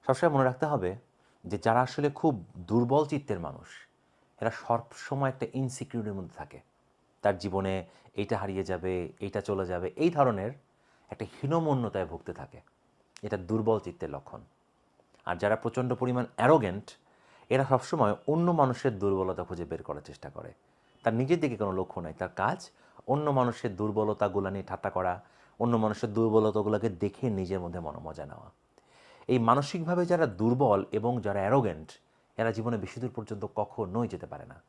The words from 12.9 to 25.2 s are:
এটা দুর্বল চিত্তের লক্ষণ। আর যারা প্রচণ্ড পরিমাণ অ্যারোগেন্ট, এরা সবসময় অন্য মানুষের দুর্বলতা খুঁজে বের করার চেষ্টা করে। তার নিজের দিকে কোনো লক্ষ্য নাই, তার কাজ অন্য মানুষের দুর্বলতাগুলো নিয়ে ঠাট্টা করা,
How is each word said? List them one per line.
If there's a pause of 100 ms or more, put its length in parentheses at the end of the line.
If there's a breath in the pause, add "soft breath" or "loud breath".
এটা (120)
দুর্বল
চিত্তের
লক্ষণ। (840)
আর
যারা
প্রচণ্ড (100)
পরিমাণ (120)
অ্যারোগেন্ট, (640 soft breath)
এরা
সবসময় (120)
অন্য
মানুষের
দুর্বলতা
খুঁজে
বের
করার
চেষ্টা
করে। (540 soft breath)
তার
নিজের
দিকে
কোনো
লক্ষ্য
নাই,
তার (100)
কাজ (480 loud breath)
অন্য
মানুষের
দুর্বলতাগুলো
নিয়ে
ঠাট্টা
করা, (460 soft breath)